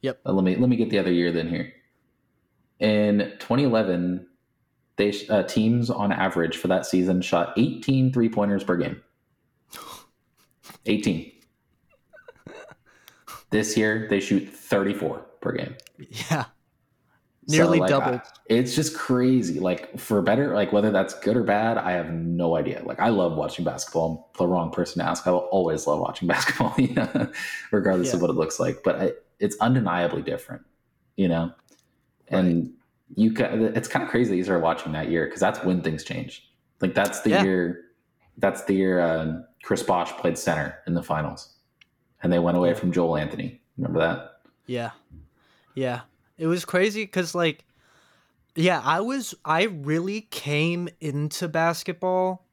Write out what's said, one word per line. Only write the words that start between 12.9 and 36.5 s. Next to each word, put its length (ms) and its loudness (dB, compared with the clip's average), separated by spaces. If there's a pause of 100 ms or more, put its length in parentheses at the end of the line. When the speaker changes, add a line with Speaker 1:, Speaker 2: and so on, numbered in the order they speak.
Speaker 2:
This 260 0
year, 320 0
they 100 2
shoot 300 0
thirty-four 680 -2 (220)
per 120 -2
game. 220 -8 (220)
Speaker 1:
Yeah. 480 -6 (1040)
Speaker 2:
So, 60 2
Speaker 1:
Nearly 240 6
Speaker 2:
like, 120 4
I, 80 4
Speaker 1:
doubled. 220 0 (240)
Speaker 2:
it's 300 2
just 200 0
crazy. 640 2
Like, 380 -2
for 240 0
better, 320 2
like, 180 2
whether 200 4
that's 240 2
good 200 0
or 80 4
bad, 360 2
I 140 -2
have 180 -2
no 440 0
idea. 300 -2
Like, 140 -8
I 100 2
love 260 2
watching 300 -4
basketball. 680 -4
I'm 40 -18
the 100 2
wrong 240 0
person 280 -4
to 100 -2
ask. 160 -6
I 60 2
will 200 2
always 360 0
love 120 0
watching 280 -4
<laughs> 60 2
basketball, 440 -2
you 160 2
know, 380 -2 (400)
regardless 420 2
of 60 0
Speaker 1:
Yeah. 20 2
Speaker 2:
what 80 2
it 80 0
looks 220 -2
like. 240 -2
But 180 0
I, 100 2 (280)
it's 180 -2
undeniably 640 2
different, 400 -8 (560)
you 100 2
know? 240 0 (800)
Speaker 1:
Right. 80 2
Speaker 2:
And 320 2 (440)
you 180 4
ca-, 160 0 (240)
it's 140 -4
kinda 200 -4
crazy 220 2
that 80 2
you 60 0
started 200 2
watching 280 -2
that 180 -4
year, 180 2
'cause 120 -10
that's 240 0
when 180 2
things 220 -4
changed. 400 -10 (380)